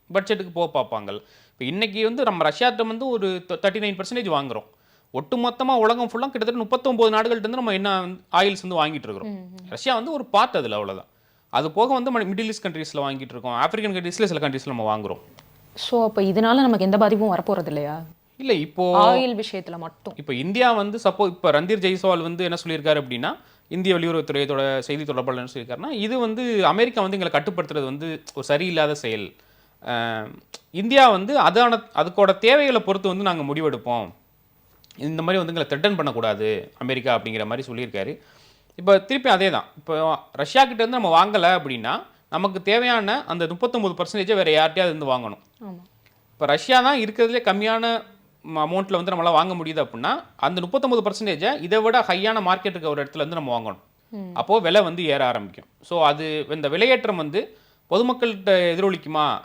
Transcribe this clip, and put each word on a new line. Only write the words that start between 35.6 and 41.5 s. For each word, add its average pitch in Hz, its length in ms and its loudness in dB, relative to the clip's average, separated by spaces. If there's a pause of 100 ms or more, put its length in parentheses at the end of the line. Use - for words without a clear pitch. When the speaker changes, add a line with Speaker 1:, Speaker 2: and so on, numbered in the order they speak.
Speaker 1:
த்ரெட்டன் 196 280 0
பண்ணக்கூடாது 110 800 -2
அமெரிக்கா" 127 400 0
அப்படிங்கிற 110 280 -6
மாதிரி 123 280 -8
சொல்லியிருக்காரு. 113 460 -8 (560)
இப்ப 190 240 4
திருப்பி 262 300 -2
அதே 190 200 4
தான். 123 160 -2 (120)
இப்போ 160 420 -2 (120)
ரஷ்யா 247 340 4
கிட்ட 233 180 -2
இருந்து 247 160 -2
நம்ம 175 260 6
வாங்கல 185 360 4